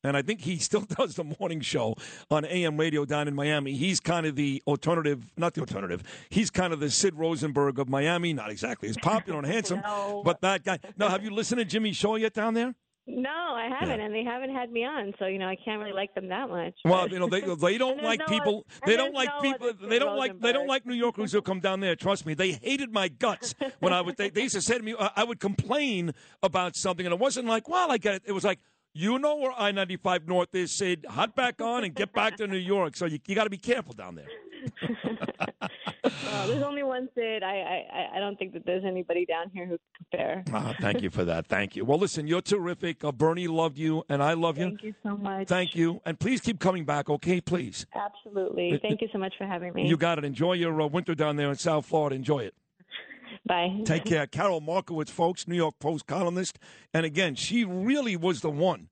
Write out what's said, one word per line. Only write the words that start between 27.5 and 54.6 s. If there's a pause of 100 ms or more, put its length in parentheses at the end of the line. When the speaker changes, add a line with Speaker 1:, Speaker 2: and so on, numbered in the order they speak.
Speaker 1:
"Well,
I
get
it."
It
was
like, (340)
"You
know
where
I
ninety-five
North
is,
Sid.
Hot
back
on
and
get
back
to
New
York."
So
you,
you
gotta
be
careful
down
there.
<laughs> (1300)
Speaker 2:
Well,
there's
only
one
Sid.
I,
I,
I
don't
think
that
there's
anybody
down
here
who
can
compare.
Speaker 1:
Ah,
thank
you
for
that.
Thank
you.
Well,
listen,
you're
terrific.
Uh,
Bernie
loved
you,
and
I
love
you.
Speaker 2:
Thank
you
so
much.
Speaker 1:
Thank
you.
And
please
keep
coming
back,
okay?
Please. (100)
Speaker 2:
Absolutely.
Speaker 1:
Uh,
Speaker 2:
Thank
you
so
much
for
having
me.
Speaker 1:
You
got
it.
Enjoy
your,
uh,
winter
down
there
in
South
Florida.
Enjoy
it. (920)
Speaker 2:
Bye.
Speaker 1:
Take
care.
Carol